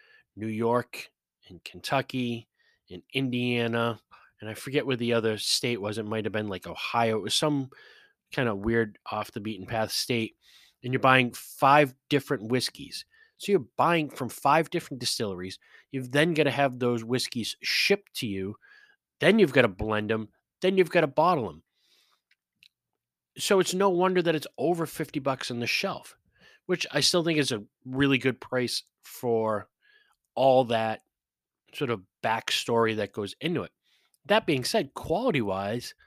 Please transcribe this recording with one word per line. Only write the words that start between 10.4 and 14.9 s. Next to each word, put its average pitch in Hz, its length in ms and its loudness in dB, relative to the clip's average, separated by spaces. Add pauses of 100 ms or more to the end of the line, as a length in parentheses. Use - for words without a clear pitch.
and 123 100 -6
you're 131 80 0
buying 131 320 6
five 143 600 4 (160)
different 135 400 -2
whiskeys. - 540 -4 (340)
So - 140 -2
you're 147 140 2 (100)
buying 156 340 2
from 123 180 -6
five 151 420 2
different 147 300 -6